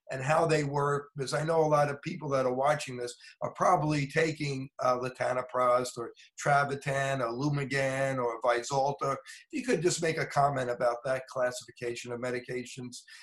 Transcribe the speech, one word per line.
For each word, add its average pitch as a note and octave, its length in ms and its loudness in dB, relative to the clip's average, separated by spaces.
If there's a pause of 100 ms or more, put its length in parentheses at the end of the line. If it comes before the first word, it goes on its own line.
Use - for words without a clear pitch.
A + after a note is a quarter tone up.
(120)
and C3+ 100 -6
how D#3 240 4
they D3+ 160 4
work, C#3+ 540 0
because C#3 180 -4
I C#3+ 80 0
know E3 220 2
a - 20 4
lot D3 240 4
of C#3 120 -6
people D#3 280 -8
that C3 160 2
are B2 80 2
watching C3+ 420 0
this A#2+ 200 -8 (260)
are - 120 -4
probably D3+ 520 2
taking, C#3+ 640 -2 (120)
uh, B2+ 180 4
latanoprost B2 1000 0
or A#2 140 -8 (280)
Travatan C3+ 800 2
or A#2 120 -2
Lumigan C3+ 840 0
or A#2+ 240 -2
Vyzulta. C3+ 720 0 (340)
If C#4+ 100 -2
you - 40 -8
could G#3+ 180 2
just E3 200 0
make D#3+ 160 0
a C#3+ 80 -2
comment C3+ 440 2
about A#2+ 340 2
that C3 240 -2
classification B2 840 -4
of A#2+ 80 -6
medications, B2 800 -6 (200)